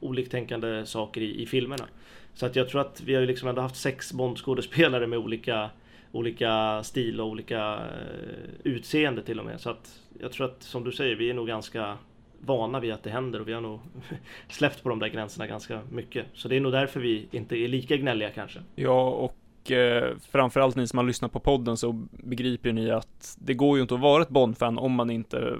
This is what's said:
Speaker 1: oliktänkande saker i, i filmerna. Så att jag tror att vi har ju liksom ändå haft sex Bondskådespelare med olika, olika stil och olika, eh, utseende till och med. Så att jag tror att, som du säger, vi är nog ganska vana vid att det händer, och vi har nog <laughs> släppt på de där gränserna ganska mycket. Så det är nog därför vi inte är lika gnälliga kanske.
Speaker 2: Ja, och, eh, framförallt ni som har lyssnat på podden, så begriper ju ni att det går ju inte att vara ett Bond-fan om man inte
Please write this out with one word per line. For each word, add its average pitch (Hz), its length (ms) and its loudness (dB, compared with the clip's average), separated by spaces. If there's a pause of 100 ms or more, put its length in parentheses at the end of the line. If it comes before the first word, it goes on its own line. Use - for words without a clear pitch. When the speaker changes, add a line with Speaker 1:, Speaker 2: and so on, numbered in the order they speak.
Speaker 1:
oliktänkande 117 840 -4
saker 110 340 -4
i, 110 220 -4
i 113 40 -6
filmerna. 127 380 0 (500)
Så - 120 -4
att 127 100 -2
jag 127 120 2
tror 139 120 0
att - 200 -4
vi 131 140 0
har 131 60 4
ju 127 60 4
liksom 127 220 -2
ändå 127 140 -2
haft 131 140 -6
sex - 360 -6
Bondskådespelare 127 960 0
med 117 120 -2
olika, 110 520 -4 (420)
olika 110 720 0
stil 113 380 -2
och 110 60 -2
olika, 110 480 -4
eh, - 760 -10 (140)
utseende 131 580 0
till 110 180 -4
och 107 60 -10
med. 113 140 -10
Så 120 100 -6
att - 280 -12 (220)
jag 127 120 -8
tror 135 140 -4
att, 127 160 -8
som 123 220 -8
du 123 80 -4
säger, 123 240 0
vi 117 140 0
är 123 40 -2
nog 120 120 -2
ganska 107 500 -6 (480)
vana 123 360 0
vid 117 120 -2
att 107 100 -8
det 107 80 -8
händer, 120 300 -4
och 107 80 -6
vi 113 40 -4
har 117 80 -4
nog 110 200 -8 (340)
<laughs> - 340 -16
släppt - 340 0
på 131 60 -2
de 117 100 0
där 107 100 -2
gränserna 110 380 -6
ganska 107 340 -8 (100)
mycket. 117 440 -6
Så - 140 -10
det 131 80 2
är 135 40 4
nog 135 120 2
därför 135 280 0
vi 113 300 0
inte 117 260 -4
är 117 120 0
lika 131 280 2
gnälliga 117 340 0
kanske. 101 280 -10 (160)
Speaker 2:
Ja, 131 360 4
och, - 600 -6
eh, 123 460 4 (140)
framförallt 135 460 4
ni 123 100 2
som 120 120 -2
har 123 80 4
lyssnat 120 260 -2
på 117 80 -4
podden, 120 360 4
så 120 160 0 (180)
begriper 123 580 -2
ju 117 40 2
ni 113 180 2
att - 480 -4
det 135 160 0
går 143 220 6
ju 131 60 4
inte 123 120 0
att 123 60 0
vara 143 220 8
ett 160 60 2
Bond-fan 120 500 4
om 127 140 2
man 120 180 2
inte 120 500 -2